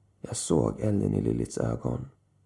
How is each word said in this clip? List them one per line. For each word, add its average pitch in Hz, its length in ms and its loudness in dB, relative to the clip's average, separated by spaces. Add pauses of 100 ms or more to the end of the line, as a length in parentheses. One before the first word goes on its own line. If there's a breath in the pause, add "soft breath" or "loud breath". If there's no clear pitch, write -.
(200)
Jag - 160 -10
såg 62 440 2
elden 101 340 2
i 50 60 2
Liliths 55 380 -2
ögon, 58 500 -2 (380)